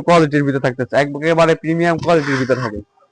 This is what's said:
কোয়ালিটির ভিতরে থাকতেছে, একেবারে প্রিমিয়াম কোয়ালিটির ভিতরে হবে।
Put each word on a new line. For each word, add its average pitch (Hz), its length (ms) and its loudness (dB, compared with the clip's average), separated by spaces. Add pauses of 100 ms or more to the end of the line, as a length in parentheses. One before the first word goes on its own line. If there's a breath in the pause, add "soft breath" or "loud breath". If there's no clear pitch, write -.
কোয়ালিটির 151 400 4
ভিতরে 139 200 -2
থাকতেছে, 127 360 -4
একেবারে 160 500 0 (100)
প্রিমিয়াম 165 420 0
কোয়ালিটির 147 360 0
ভিতরে 127 240 0
হবে। 107 140 -8 (340)